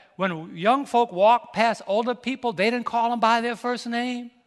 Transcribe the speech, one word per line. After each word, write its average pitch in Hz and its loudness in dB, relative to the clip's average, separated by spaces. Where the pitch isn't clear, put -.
when 175 -4
young 240 2
folk 240 2
walked 214 4
past 220 2
older 220 0
people, 247 -4
they 190 2
didn't 240 -4
call 233 0
'em 233 -2
by 226 4
their 233 -4
first 247 -6
name 240 -6